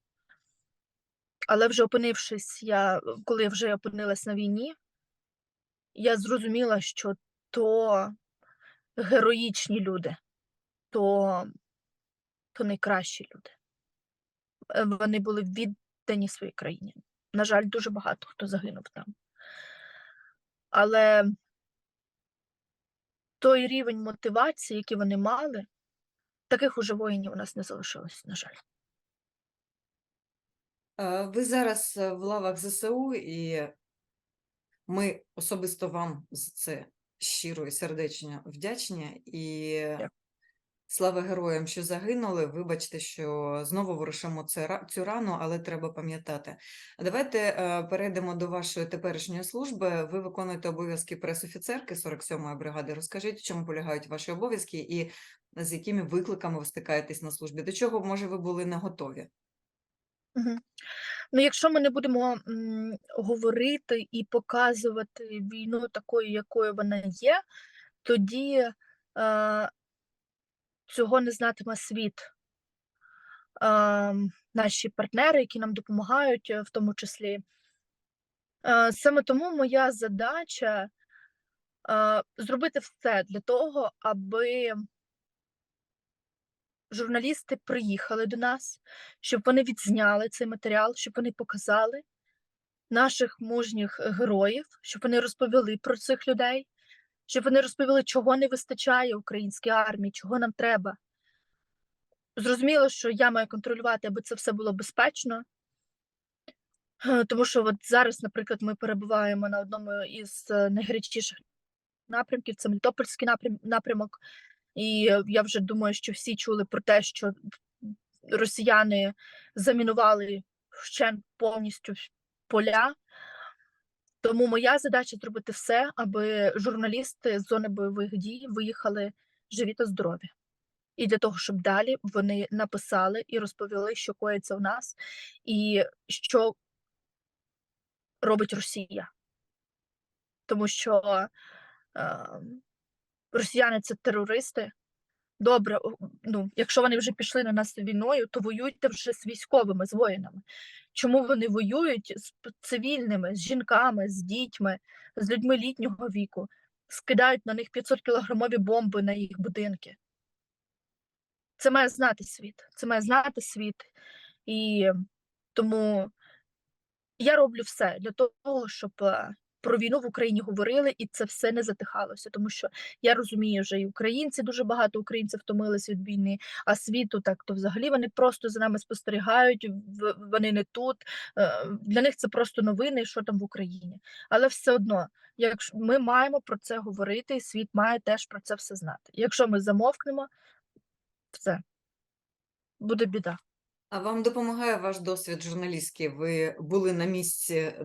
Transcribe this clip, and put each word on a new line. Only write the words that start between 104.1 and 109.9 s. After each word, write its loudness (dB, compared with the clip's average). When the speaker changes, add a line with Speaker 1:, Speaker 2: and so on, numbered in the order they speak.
Speaker 1:
це -10
все -4
було -2
безпечно. -2
Е, 4
тому 2
що 2
от 2
зараз, 4
наприклад, -6
ми -2
перебуваємо 0
на -2
одному -6